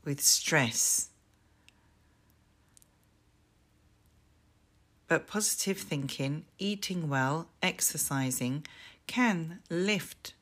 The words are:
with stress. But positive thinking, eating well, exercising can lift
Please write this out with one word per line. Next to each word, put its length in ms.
with 160
stress. 880
But 200
positive 520
thinking, 680
eating 520
well, 400
exercising 1040
can 600
lift 720